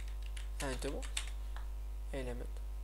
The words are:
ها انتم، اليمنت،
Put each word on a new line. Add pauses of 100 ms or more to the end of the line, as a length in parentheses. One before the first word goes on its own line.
(640)
ها
انتم، (1120)
اليمنت، (360)